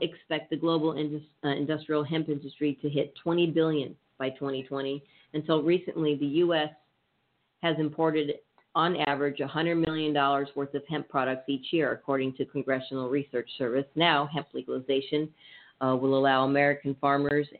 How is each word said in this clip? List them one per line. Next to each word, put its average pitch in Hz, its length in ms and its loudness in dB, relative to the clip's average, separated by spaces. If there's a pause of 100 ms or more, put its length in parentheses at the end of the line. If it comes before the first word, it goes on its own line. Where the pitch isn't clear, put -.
expect 160 480 -4
the 160 80 -2
global 160 380 2
indus-, 147 280 -4 (220)
uh, 147 40 2
industrial 151 540 0
hemp 156 280 -2
industry 143 500 -2
to 147 80 -2
hit 143 340 -2
twenty 170 240 2
billion 156 480 0 (240)
by 131 120 -2
twenty 135 320 -6
twenty. 139 420 -6 (300)
Until 156 280 2
recently, 160 540 0
the 143 100 -2
U 170 280 2
S 151 140 0 (920)
has 165 160 0
imported, 156 540 0 (420)
on 170 220 2
average, 143 440 0
a 135 60 -2
hundred 165 300 0
million 156 360 0
dollars 139 420 2
worth 139 200 -6
of 139 120 -2
hemp 151 220 -4
products 131 400 -2
each 135 240 -4
year, 147 200 2
according 131 420 -2
to 131 100 -4
Congressional 131 640 -4
Research 131 480 -4
Service. 131 380 -2
Now, 156 320 4
hemp 147 260 -6
legalization, 135 800 -2 (500)
uh, 131 160 2
will 135 220 2
allow 135 260 4
American 139 560 2
farmers 143 460 2 (140)